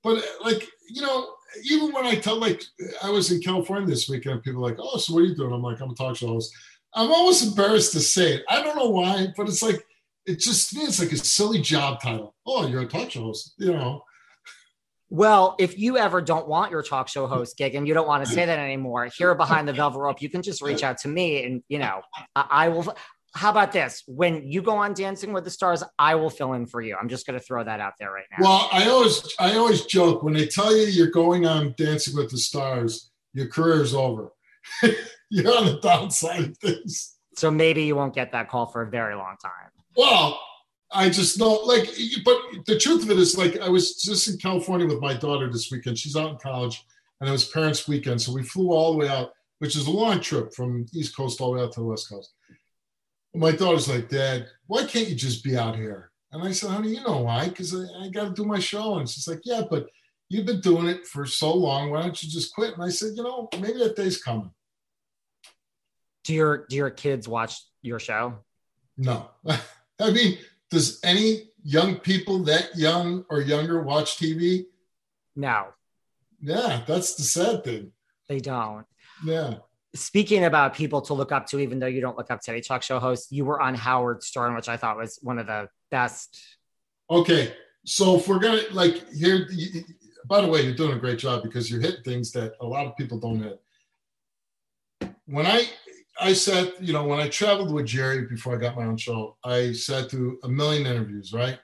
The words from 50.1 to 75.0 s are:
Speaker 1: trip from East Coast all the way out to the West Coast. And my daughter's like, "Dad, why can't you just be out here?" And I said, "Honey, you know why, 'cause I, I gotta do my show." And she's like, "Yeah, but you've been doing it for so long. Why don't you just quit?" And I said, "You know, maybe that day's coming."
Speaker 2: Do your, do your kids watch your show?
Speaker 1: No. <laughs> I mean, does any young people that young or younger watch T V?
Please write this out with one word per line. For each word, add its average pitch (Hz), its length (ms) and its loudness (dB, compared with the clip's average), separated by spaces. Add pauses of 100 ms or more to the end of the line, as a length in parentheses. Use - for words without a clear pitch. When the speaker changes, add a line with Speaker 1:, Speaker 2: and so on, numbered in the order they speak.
Speaker 1:
trip 120 340 -4
from 120 400 -4
East 156 200 -6
Coast 131 280 -4
all 127 100 0
the 123 60 -2
way 123 60 0
out 117 80 -6
to 117 80 -10
the 113 60 -4
West 110 220 -6
Coast. 101 240 -16 (1040)
And 165 80 0
my 160 100 6
daughter's 156 360 2
like, 123 200 -2
"Dad, 131 400 -2 (180)
why 240 200 -2
can't 226 220 -2
you 160 60 -4
just 120 300 -4
be 127 140 0
out 113 180 -2
here?" 107 340 -10 (220)
And 165 100 -10
I 190 100 -4
said, 190 180 -4
"Honey, 220 260 -2
you 269 60 -12
know 175 180 -2
why, 120 300 0
'cause 180 240 -8
I, 185 300 -10
I 196 40 -10
gotta 202 220 -6
do 208 160 -4
my 208 120 0
show." 208 380 -4
And 135 100 -4
she's - 220 -10
like, 160 160 -8
"Yeah, 233 240 -4
but 151 200 -4 (420)
you've 190 160 -2
been 214 160 -2
doing 170 240 4
it 180 200 -4
for 143 200 -8
so 156 260 0
long. 147 380 0
Why 151 100 -2
don't 175 220 -6
you 156 80 -10
just 160 240 -6
quit?" 220 180 -2
And 170 100 -10
I 180 60 -4
said, 208 260 -4
"You 233 100 -8
know, 247 240 -8 (120)
maybe 226 200 -4
that 220 160 0
day's 185 260 -2
coming." 110 280 -6 (1700)
Speaker 2:
Do 160 100 -2
your, 151 340 2
do 131 80 -6
your 139 140 0
kids 131 360 -4
watch 113 320 -4 (220)
your 117 180 -8
show? 113 420 -4 (580)
Speaker 1:
No. 127 400 -2
<laughs> - 640 -6
I 214 100 4
mean, 220 260 4 (340)
does - 320 0
any 214 480 2 (140)
young 175 320 2
people 190 480 0
that 156 320 0
young 175 540 0
or 147 100 0
younger 156 420 0
watch 151 360 -2
T 160 160 -2
V? 180 320 0 (680)